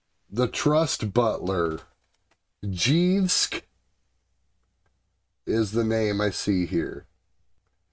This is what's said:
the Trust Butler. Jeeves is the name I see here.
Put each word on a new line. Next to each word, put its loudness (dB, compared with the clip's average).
the 0
Trust 0
Butler. 0
Jeeves 2
is 0
the 0
name 0
I 2
see 0
here. -4